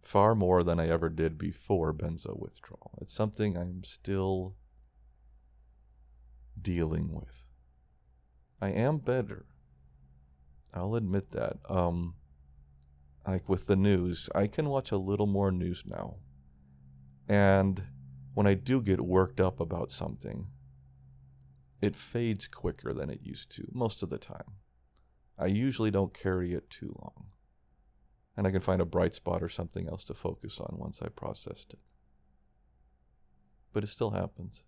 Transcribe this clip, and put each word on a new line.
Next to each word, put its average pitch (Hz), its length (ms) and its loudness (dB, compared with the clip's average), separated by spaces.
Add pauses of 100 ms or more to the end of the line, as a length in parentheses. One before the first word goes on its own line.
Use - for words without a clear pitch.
Far 104 320 6
more 90 280 6
than 85 180 4
I 82 80 2
ever 82 220 2
did 80 260 0
before 82 560 0
benzo 82 460 -6
withdrawal. - 640 -16
It's - 100 -14
something 104 440 0
I'm 90 280 -4
still 95 720 -2 (2000)
dealing 80 520 0
with. - 320 -12 (1160)
I 98 80 0
am 127 260 2
better. 127 480 -2 (1300)
I'll 95 220 -4
admit 98 380 0
that. - 260 -2 (100)
Um, 87 460 0 (1120)
like 92 200 -2
with 95 200 0
the 101 100 4
news, 92 580 2
I 101 120 4
can 147 240 -2
watch 135 200 -2
a 104 60 0
little 101 300 0
more 98 240 4
news 90 360 -2
now. 50 300 -8 (1120)
And 98 540 6 (500)
when 104 140 4
I 98 80 8
do 127 260 2
get 98 220 2
worked 90 360 4
up 92 220 4
about 85 320 -4
something, - 540 -8 (1400)
it 104 120 2
fades 117 520 -2
quicker - 480 -6
than 69 160 -4
it - 120 -10
used - 340 -12
to, - 160 -12
most 117 300 -2
of 90 60 -6
the - 100 -6
time. - 380 -16 (840)
I 80 80 0
usually 110 440 2
don't 98 240 0
carry 90 400 0
it - 160 -6
too - 300 -12
long. - 260 -16 (1080)
And 101 100 2
I 95 60 4
can 95 80 2
find 92 200 2
a 85 60 4
bright 90 280 2
spot 87 280 -4
or 82 60 -4
something 87 400 -8
else 80 160 -10
to - 100 -12
focus - 460 -8
on - 180 -8
once - 240 -10
I - 60 -8
processed - 640 -12
it. - 80 -20 (1900)
But 107 120 -2
it 104 40 -8
still 110 220 -2
happens. 92 580 -6